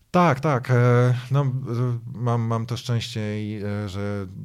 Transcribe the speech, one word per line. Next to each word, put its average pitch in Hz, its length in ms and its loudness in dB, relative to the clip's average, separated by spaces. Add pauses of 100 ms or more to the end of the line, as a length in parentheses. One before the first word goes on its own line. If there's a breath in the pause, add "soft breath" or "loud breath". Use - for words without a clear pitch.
(100)
Tak, 165 300 4
tak. 139 300 0
E, 123 440 6 (160 loud breath)
no, 143 120 2
e, 131 100 0 (640)
mam, 117 260 0
mam 113 260 -2
to 117 100 -4
szczęście, 117 440 -4 (300)
i, 107 140 -6
e, 104 240 -4
że 101 380 -4 (180)